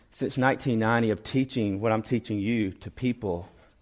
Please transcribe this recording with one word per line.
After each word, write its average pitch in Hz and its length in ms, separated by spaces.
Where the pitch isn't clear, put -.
since - 240
nineteen 131 440
ninety 113 300
of 101 120
teaching 113 580
what 110 120
I'm 110 100
teaching 110 360
you 104 340
to - 180
people, 101 580